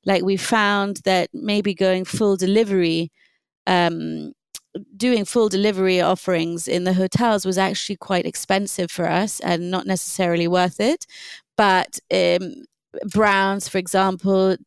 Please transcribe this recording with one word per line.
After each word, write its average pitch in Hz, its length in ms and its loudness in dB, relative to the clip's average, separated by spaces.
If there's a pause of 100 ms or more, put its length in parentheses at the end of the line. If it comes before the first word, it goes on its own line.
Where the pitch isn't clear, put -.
Like, 190 180 0
we 196 140 0
found 202 680 0
that 185 280 2
maybe 208 400 -2
going 185 320 2
full 202 320 0
delivery, 185 760 0 (560)
um, 165 680 -2 (640)
doing 226 280 2
full 220 240 2
delivery 190 520 2
offerings 170 680 0
in 180 160 0
the 180 100 2
hotels 202 500 2
was 185 140 -2
actually 190 380 -2
quite - 300 -2
expensive 190 640 -4
for 170 180 -2
us 185 320 -2
and 175 300 -2
not 185 160 -4
necessarily 170 600 0
worth 180 320 2
it. 254 280 0 (500)
But, 190 420 2 (140)
um, 180 520 0 (460)
Browns, 196 580 2
for 190 100 -4
example, 190 800 2 (100)